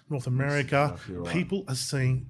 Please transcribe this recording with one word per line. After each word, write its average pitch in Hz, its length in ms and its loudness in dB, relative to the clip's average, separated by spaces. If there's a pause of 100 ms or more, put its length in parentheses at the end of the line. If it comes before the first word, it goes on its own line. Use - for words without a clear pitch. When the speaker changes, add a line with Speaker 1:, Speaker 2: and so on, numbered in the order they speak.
Speaker 1:
North 139 160 -4
Speaker 2:
That's - 20 -6
Speaker 1:
America, 139 680 2
Speaker 2:
exactly - 240 -10
right. 87 140 -4
Speaker 1:
people 185 360 0
are 131 80 -2
seeing 131 540 0